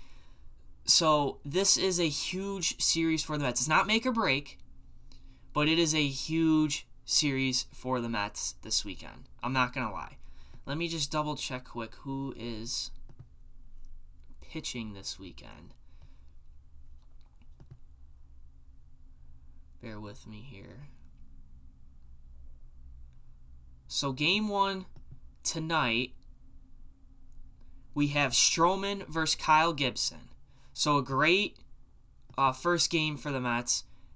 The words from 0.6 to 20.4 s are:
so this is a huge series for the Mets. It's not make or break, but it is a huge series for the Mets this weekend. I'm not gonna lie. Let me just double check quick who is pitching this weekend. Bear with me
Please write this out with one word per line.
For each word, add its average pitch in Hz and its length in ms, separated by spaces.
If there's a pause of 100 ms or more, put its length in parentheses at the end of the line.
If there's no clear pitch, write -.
so 151 600
this 175 320
is 180 220
a 170 100
huge 190 720
series 160 420
for 151 140
the 147 80
Mets. 123 160
It's 131 80
not 175 180
make 226 200
or 254 60
break, 156 460 (920)
but 147 160
it 160 100
is 156 160
a 156 120
huge 156 840 (160)
series 135 680
for 127 280
the 117 80
Mets 107 540
this - 220
weekend. 82 440 (140)
I'm 123 100
not 123 200
gonna 117 200
lie. 80 240 (500)
Let 143 120
me 170 100
just 160 240
double 151 240
check 127 280
quick 117 320
who 135 400
is 117 540 (1500)
pitching 117 520
this - 260
weekend. - 560 (4000)
Bear 107 180
with 104 260
me 107 200